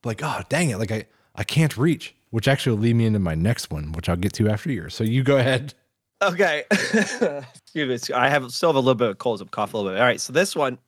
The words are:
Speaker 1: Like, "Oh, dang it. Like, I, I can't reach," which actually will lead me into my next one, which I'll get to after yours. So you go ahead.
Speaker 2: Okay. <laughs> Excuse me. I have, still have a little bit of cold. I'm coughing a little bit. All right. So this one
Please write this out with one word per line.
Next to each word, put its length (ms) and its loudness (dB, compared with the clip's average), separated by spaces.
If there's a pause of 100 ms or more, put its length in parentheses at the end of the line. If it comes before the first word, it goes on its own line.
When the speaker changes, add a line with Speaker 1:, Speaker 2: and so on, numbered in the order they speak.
Speaker 1:
Like, 180 -4
"Oh, 260 -6
dang 220 0
it. 80 -4
Like, 140 -2
I, 140 -6 (280)
I 80 -6
can't 340 2
reach," 380 0 (160)
which 160 -2
actually 300 2
will 60 0
lead 140 4
me 100 4
into 120 2
my 160 0
next 360 0
one, 220 -8
which 180 -6
I'll 60 2
get 180 -2
to 140 2
after 220 -2
yours. 240 -8
So 100 -4
you 200 2
go 140 4
ahead. 340 0 (500)
Speaker 2:
Okay. 460 2
<laughs> 20 -2
Excuse 1400 -2
me. 40 -4
I 140 4
have, 240 0
still 180 0
have 60 2
a 40 4
little 140 4
bit 160 2
of 80 -10
cold. 220 -4
I'm 80 -16
coughing 260 -6
a 40 -4
little 140 -4
bit. 80 -2
All 60 6
right. 140 2
So 120 -10
this 220 0
one 340 -2